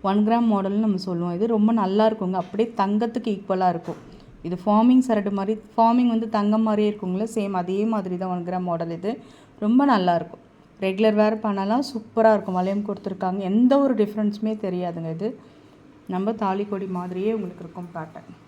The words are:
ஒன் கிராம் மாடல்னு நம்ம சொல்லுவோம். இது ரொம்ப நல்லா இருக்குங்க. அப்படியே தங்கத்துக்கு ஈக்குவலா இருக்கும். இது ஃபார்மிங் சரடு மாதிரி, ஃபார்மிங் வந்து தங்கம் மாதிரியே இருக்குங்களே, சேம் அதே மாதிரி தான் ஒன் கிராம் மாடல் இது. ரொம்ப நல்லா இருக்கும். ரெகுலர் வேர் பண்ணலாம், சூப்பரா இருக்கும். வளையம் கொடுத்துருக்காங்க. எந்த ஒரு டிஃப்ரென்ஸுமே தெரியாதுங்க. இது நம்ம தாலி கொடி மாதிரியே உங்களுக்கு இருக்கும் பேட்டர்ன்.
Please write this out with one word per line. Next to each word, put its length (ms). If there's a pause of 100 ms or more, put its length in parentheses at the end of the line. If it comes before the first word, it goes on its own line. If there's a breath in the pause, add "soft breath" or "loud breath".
ஒன் 160
கிராம் 260
மாடல்னு 340
நம்ம 200
சொல்லுவோம். 320
இது 80 (100)
ரொம்ப 240
நல்லா 300
இருக்குங்க. 340
அப்படியே 240 (140)
தங்கத்துக்கு 540
ஈக்குவலா 380
இருக்கும். 260 (480 loud breath)
இது 160
ஃபார்மிங் 440
சரடு 320
மாதிரி, 160 (180)
ஃபார்மிங் 400
வந்து 140 (100)
தங்கம் 300
மாதிரியே 240
இருக்குங்களே, 440
சேம் 260
அதே 180 (140)
மாதிரி 280
தான் 140
ஒன் 140
கிராம் 200
மாடல் 280
இது. 160 (520 loud breath)
ரொம்ப 280
நல்லா 260
இருக்கும். 240 (420)
ரெகுலர் 360
வேர் 240
பண்ணலாம், 460
சூப்பரா 440
இருக்கும். 240
வளையம் 300
கொடுத்துருக்காங்க. 520 (100)
எந்த 340
ஒரு 160
டிஃப்ரென்ஸுமே 520 (120)
தெரியாதுங்க. 520
இது 120 (840 loud breath)
நம்ம 180 (120)
தாலி 260
கொடி 180 (120)
மாதிரியே 380
உங்களுக்கு 280
இருக்கும் 300
பேட்டர்ன். 420 (100)